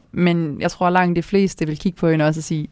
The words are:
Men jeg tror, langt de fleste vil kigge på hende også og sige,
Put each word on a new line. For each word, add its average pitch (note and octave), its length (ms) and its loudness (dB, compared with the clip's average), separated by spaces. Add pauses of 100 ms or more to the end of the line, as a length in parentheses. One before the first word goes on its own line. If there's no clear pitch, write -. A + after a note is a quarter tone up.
(120)
Men E3+ 480 0
jeg F3 100 -2
tror, F3+ 200 0
langt F3+ 260 2
de E3+ 60 0
fleste F#3+ 440 0
vil D3+ 120 -6
kigge - 200 -4
på E3+ 120 2
hende D#3 160 2
også D#3 140 0
og D3+ 40 -8
sige, D3+ 260 -4